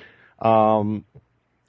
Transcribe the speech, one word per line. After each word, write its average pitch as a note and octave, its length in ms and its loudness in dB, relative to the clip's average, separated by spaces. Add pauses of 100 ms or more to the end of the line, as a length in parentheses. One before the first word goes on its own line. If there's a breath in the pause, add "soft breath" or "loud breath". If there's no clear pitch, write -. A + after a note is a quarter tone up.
(400 soft breath)
um, A2 640 0 (640)